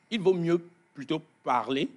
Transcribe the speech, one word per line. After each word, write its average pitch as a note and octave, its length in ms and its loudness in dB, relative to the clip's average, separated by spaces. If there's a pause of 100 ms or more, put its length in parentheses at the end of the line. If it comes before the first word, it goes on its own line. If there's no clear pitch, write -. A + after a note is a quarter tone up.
(120)
il A3 80 -2
vaut F#3+ 160 4
mieux E3+ 260 2 (320)
plutôt D#3 280 -6 (220)
parler C3 540 0